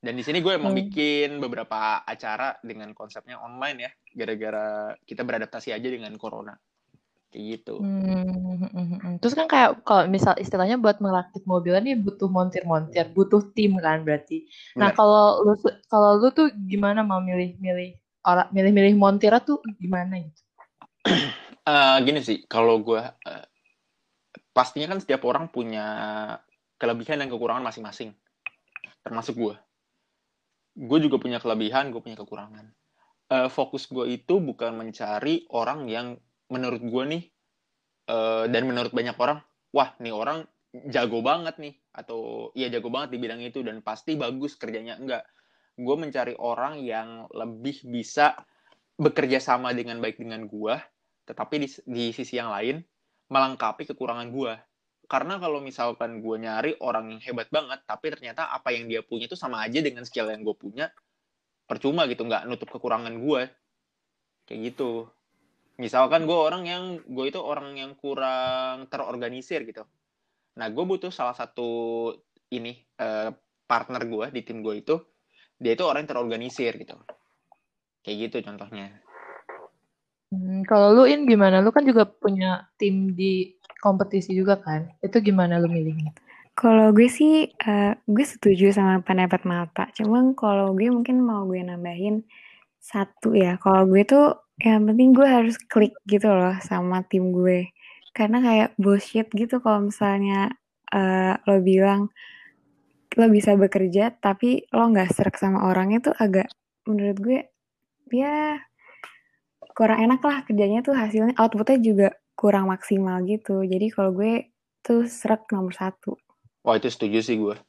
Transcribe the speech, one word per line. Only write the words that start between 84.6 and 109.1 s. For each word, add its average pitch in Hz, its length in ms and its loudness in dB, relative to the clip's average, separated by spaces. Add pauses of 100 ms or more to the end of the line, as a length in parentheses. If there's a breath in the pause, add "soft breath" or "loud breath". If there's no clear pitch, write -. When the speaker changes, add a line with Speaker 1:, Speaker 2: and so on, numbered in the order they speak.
Speaker 2:
Itu 208 240 0
gimana 180 400 4
lu 170 80 2
milihnya? 156 400 -2 (480 soft breath)
Speaker 3:
Kalau 220 320 8
gue 220 160 10
sih, 302 480 4
eh, 202 380 0 (100)
gue 226 240 2
setuju 196 480 4
sama 190 320 4
pendapat 185 400 2
Malta. 175 480 -4
Cuman 247 400 2
kalau 196 400 0
gue 214 160 2
mungkin 247 320 2
mau 208 240 -2
gue 185 160 -4
nambahin 180 640 -6 (560 soft breath)
satu - 520 -4
ya. 185 280 2
Kalau 190 240 6
gue 190 160 6
tuh 277 400 6 (200)
yang 214 240 4
penting 240 240 8
gue 262 160 10
harus 233 320 4
klik - 320 2 (160)
gitu 208 240 4
loh 185 320 4
sama 180 480 -2
tim 185 240 2
gue. 180 400 2 (400 soft breath)
Karena 226 240 2
kayak 226 400 4
bullshit 202 560 2
gitu 233 240 0
kalau 208 320 2
misalnya, 196 640 0 (400)
eh, 190 400 2
lo 196 240 2
bilang 196 560 4 (1000 loud breath)
lo 226 160 6
bisa 208 280 6
bekerja 196 560 2
tapi 226 560 0
lo 233 200 4
nggak 185 200 4
serak 196 280 0
sama 196 280 0
orangnya 190 440 2
tuh - 80 0
agak, 190 280 2 (400)
menurut 202 320 -2
gue, 240 200 0 (760)
ya, 294 480 -2 (1120 loud breath)